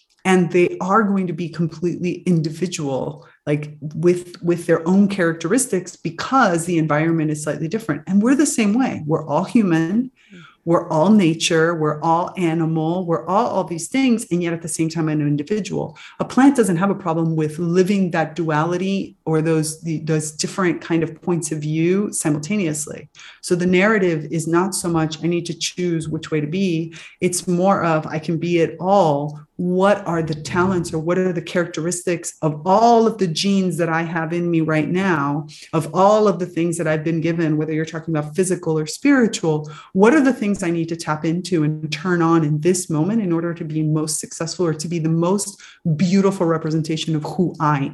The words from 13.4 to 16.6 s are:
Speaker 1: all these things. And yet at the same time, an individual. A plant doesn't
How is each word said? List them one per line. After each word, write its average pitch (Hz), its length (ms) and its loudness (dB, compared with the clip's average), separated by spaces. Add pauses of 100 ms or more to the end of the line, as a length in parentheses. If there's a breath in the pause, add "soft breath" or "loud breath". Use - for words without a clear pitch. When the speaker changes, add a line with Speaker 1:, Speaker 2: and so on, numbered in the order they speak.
Speaker 1:
all 185 160 -2
these 165 240 -8
things. 262 420 0
And 175 140 0
yet 170 80 -2
at 165 100 -4
the 170 60 -10
same 160 220 -2
time, 160 180 -2
an 151 140 0
individual. 147 760 -2 (220 loud breath)
A - 60 -4
plant 277 320 4
doesn't 190 180 2